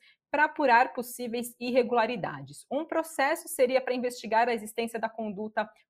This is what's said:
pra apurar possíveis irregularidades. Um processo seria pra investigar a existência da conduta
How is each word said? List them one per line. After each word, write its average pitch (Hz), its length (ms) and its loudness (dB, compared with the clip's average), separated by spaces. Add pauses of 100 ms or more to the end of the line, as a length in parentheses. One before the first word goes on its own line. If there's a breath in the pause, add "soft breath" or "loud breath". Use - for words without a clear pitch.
(300 soft breath)
pra 294 140 2
apurar 262 500 4
possíveis 240 640 -6
irregularidades. 226 1120 0
Um 302 160 -4
processo 320 600 -2
seria 254 340 2
pra 247 120 -4
investigar 240 540 0
a 240 60 2
existência 226 440 -4
da 220 100 -2
conduta 214 600 -6 (200 soft breath)